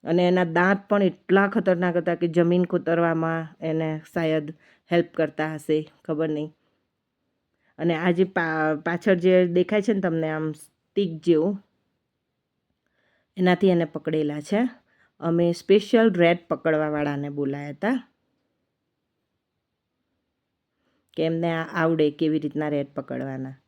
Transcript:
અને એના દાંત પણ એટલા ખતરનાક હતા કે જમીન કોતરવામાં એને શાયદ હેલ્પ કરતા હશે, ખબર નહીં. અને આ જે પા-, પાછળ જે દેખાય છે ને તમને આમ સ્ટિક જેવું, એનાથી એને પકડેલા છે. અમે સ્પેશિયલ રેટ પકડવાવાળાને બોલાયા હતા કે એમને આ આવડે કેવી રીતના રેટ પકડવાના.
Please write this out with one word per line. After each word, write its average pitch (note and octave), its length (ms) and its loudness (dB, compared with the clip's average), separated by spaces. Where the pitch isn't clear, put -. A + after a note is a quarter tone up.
અને F3 240 2
એના F#3 160 2
દાંત F3+ 440 0
પણ G3+ 140 2
એટલા F#3+ 460 2
ખતરનાક F3+ 480 0
હતા E3+ 180 -2
કે E3+ 140 -2
જમીન F3 360 4
કોતરવામાં E3 1000 -2
એને D#3+ 360 -4
શાયદ D#3+ 400 -2
હેલ્પ E3+ 240 0
કરતા D#3 400 -2
હશે, D3+ 360 -4
ખબર D#3 240 -4
નહીં. D3+ 260 -6
અને E3 160 0
આ E3+ 160 0
જે F3+ 140 2
પા-, D#3+ 600 -2
પાછળ F3 300 0
જે F3+ 320 4
દેખાય F3+ 360 0
છે A3 100 -2
ને F#3+ 80 0
તમને E3 300 -2
આમ D#3 220 -4
સ્ટિક E3 720 -8
જેવું, E3+ 420 2
એનાથી F3+ 320 4
એને E3+ 160 4
પકડેલા D3+ 560 -4
છે. G3+ 200 -2
અમે E3+ 320 2
સ્પેશિયલ G#3 580 4
રેટ F3 380 2
પકડવાવાળાને D3 800 -2
બોલાયા C#3+ 380 -6
હતા A3+ 400 -4
કે D#3+ 60 -4
એમને E3 300 -2
આ D#3+ 200 -4
આવડે D#3+ 380 2
કેવી D#3 280 -2
રીતના D3 300 -6
રેટ C#3+ 260 -6
પકડવાના. C3 600 -10